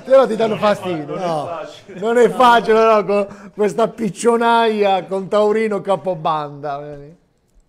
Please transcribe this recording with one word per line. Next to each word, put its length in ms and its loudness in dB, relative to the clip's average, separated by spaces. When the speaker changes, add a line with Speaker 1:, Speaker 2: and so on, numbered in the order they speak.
Speaker 1:
Però 220 6
ti 80 -4
danno 220 -2
fastidio. 600 -2
Speaker 2:
No. 440 -4
Speaker 1:
Non 240 0
è 120 6
facile, 540 4
no, 200 4
con 500 -4
questa 340 0
piccionaia 1160 0
con 240 -8
Taurino 520 0
capobanda. 1160 -6